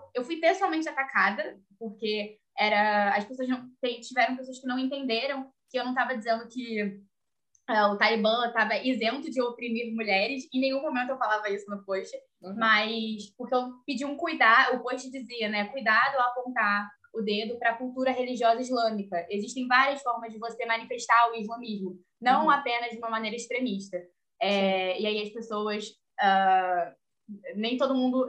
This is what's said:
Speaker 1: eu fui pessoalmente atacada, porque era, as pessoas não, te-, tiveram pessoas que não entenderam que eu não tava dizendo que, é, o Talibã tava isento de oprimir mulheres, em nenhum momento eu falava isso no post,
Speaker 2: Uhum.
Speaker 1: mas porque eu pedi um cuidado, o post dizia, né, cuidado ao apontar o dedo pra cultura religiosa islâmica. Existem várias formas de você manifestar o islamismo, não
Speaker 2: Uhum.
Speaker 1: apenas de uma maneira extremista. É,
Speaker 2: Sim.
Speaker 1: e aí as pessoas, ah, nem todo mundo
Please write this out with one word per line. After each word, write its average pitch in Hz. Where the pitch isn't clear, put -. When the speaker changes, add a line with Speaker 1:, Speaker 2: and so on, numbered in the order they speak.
Speaker 1:
eu 247
fui 320
pessoalmente 330
atacada, 262
porque 214
era, 208
as 208
pessoas 254
não, 247
te-, 233
tiveram 254
pessoas 254
que 262
não 254
entenderam 262
que 254
eu 247
não 254
tava 254
dizendo 226
que, 220
é, 214
o 202
Talibã 226
tava 220
isento 254
de 247
oprimir 233
mulheres, 226
em 262
nenhum 269
momento 254
eu 262
falava 214
isso 202
no 202
post, 190
Speaker 2:
Uhum. 190
Speaker 1:
mas 220
porque 254
eu 247
pedi 277
um 285
cuidado, 254
o 247
post 262
dizia, 233
né, 208
cuidado 254
ao 247
apontar 233
o 226
dedo 220
pra 233
cultura 254
religiosa 247
islâmica. 220
Existem 247
várias 269
formas 233
de 220
você 233
manifestar 233
o 226
islamismo, 214
não 262
Speaker 2:
Uhum. 302
Speaker 1:
apenas 240
de 226
uma 233
maneira 220
extremista. 208
É, 190
Speaker 2:
Sim. 220
Speaker 1:
e -
aí 214
as 208
pessoas, 208
ah, 190
nem 233
todo 262
mundo 254